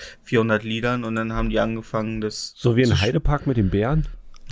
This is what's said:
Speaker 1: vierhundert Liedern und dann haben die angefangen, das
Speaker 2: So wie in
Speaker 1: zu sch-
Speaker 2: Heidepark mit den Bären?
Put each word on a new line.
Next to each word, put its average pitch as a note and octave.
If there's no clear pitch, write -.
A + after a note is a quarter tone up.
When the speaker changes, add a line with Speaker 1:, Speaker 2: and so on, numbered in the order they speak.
Speaker 1:
vierhundert A2+
Liedern A#2
und A2+
dann A2+
haben A2+
die A2
angefangen, A2
das -
Speaker 2:
So A#2+
wie A#2+
in A#2+
Speaker 1:
zu G#2+
sch- F2
Speaker 2:
Heidepark C#3+
mit B2+
den G2
Bären? C3+